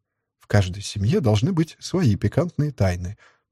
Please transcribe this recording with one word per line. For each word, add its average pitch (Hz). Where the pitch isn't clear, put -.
«В -
каждой 98
семье 110
должны 110
быть 165
свои 160
пикантные 147
тайны. 90